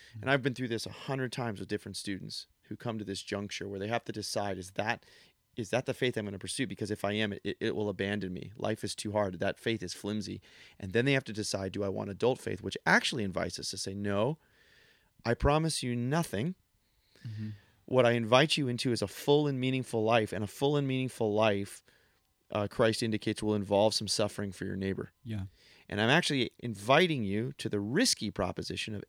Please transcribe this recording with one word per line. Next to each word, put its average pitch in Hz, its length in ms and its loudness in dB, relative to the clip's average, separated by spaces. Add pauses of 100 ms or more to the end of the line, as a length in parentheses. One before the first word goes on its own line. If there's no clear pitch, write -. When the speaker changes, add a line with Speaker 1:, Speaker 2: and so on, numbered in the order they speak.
(140)
Speaker 1:
Hmm. 107 80 -12
Speaker 2:
And 123 80 -2
I've 139 120 4
been 127 120 0
through 127 140 -4
this 110 180 -2
a 104 40 -10
hundred 131 420 -4
times 113 280 -4
with - 80 -8
different 101 280 -4
students 101 520 -8 (200)
who 110 80 -8
come 113 220 -6
to 104 60 -6
this 95 180 -6
juncture 101 460 -6
where 98 100 -8
they 98 100 -4
have 117 160 -2
to 117 80 -8
decide, 101 460 -4
is 92 140 -12
that, 110 340 -4 (500)
is 113 140 -6
that 123 160 0
the 127 80 -2
faith 123 240 0
I'm 104 80 -4
gonna 101 120 -8
pursue? 104 280 -4
Because 98 240 -6
if 104 120 -2
I 101 100 2
am, 107 200 2
it, - 120 -6
it, - 160 -2
it 110 160 0
will 104 120 0
abandon 98 460 -2
me. 98 240 -10
Life 107 260 -2
is 104 100 -6
too 104 180 -6
hard. 101 280 0
That 98 180 -2
faith 113 240 -2
is 87 120 -8
flimsy. 98 480 -6 (360)
And 95 140 -8
then 120 140 4
they 139 80 4
have 135 100 2
to 113 80 -12
decide, 98 400 -2
do 101 100 -2
I 98 60 0
want 101 220 -4
adult 113 300 0
faith, 101 220 -6
which 98 220 -6
actually 170 400 2
invites 90 340 -2
us - 120 -8
to 95 80 -8
say, 98 160 -6
"No, 104 420 0 (880)
I 117 80 2
promise 151 500 2
you 123 140 0
nothing." 135 600 0 (680)
Speaker 1:
Mm-hmm. 107 220 -6 (380)
Speaker 2:
What 127 180 6
I 117 80 8
invite 120 440 4
you 143 100 0
into 123 240 0
is 113 100 2
a 101 60 2
full 147 400 4
and 135 140 -2
meaningful 127 420 0
life, 110 300 4
and 98 100 -4
a 104 60 -2
full 143 280 0
and 143 120 0
meaningful 127 440 0
life, 104 500 2 (680)
uh, 104 180 0
Christ 113 340 4
indicates, 110 420 0
will 107 100 4
involve 101 400 6
some 104 140 -2
suffering 104 420 0
for 95 140 -8
your 98 120 -4
neighbor. 95 360 -2 (120)
Speaker 1:
Yeah. 110 180 -6 (460)
Speaker 2:
And 101 120 -2
I'm 113 100 4
actually 143 480 4
inviting 127 640 2
you 107 360 0
to 113 100 -6
the 104 100 0
risky 113 540 0
proposition 92 640 -4
of - 120 -10